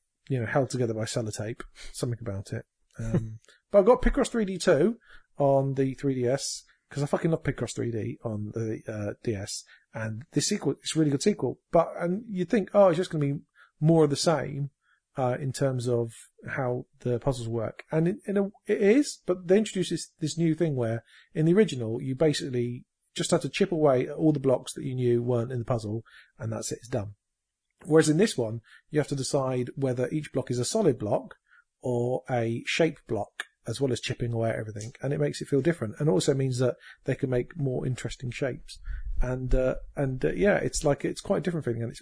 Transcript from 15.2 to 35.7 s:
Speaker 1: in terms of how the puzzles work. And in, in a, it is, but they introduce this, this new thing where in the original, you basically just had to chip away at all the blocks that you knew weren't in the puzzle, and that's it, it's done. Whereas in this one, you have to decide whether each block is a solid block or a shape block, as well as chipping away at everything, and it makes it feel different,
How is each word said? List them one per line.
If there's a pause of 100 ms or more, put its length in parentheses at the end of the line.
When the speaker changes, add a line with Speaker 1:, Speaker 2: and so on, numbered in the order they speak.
Speaker 1:
in
terms
of (340)
how (140)
the
puzzles
work.
And
in,
in
a, (220)
it
is,
but
they
introduce
this,
this
new
thing
where (300)
in
the
original,
you
basically (300)
just
had
to
chip
away
at
all
the
blocks
that
you
knew
weren't
in
the
puzzle, (360)
and
that's
it,
it's
done. (680)
Whereas
in
this
one, (300)
you
have
to
decide
whether
each
block
is
a
solid
block (460)
or
a
shape
block, (200)
as
well
as
chipping
away
at
everything,
and
it
makes
it
feel
different,